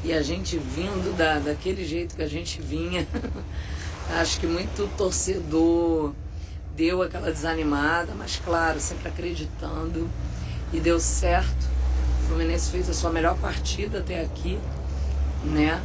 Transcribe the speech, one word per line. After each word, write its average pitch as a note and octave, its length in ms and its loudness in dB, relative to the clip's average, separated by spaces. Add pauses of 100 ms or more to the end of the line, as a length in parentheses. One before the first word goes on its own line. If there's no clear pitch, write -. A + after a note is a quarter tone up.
e E3 100 0
a D#3 80 2
gente E3+ 360 -2
vindo F3 600 -2
da, D#3 220 4
daquele E3+ 460 -2
jeito E3 300 -4
que D#3+ 60 -4
a D#3 60 -2
gente D#3+ 340 -6
vinha, D#3+ 460 -2 (500)
<laughs> - 600 -6
acho E3 200 2
que F3 80 0
muito G3 480 0
torcedor E3 1160 2 (640)
deu E3+ 260 2
aquela F3 300 -2
desanimada, D#3 840 2
mas - 280 -4
claro, E3 360 2
sempre - 280 -2
acreditando, E3 1000 -4 (600)
e - 80 0
deu E3 200 6
certo. - 680 4 (560)
O - 40 2
Fluminense E3 420 2
fez F3+ 200 0
a E3+ 40 0
sua E3+ 160 2
melhor E3 280 4
partida G3+ 640 -2
até F3 220 -2
aqui, F3+ 380 -2 (840)
né? D#3 420 4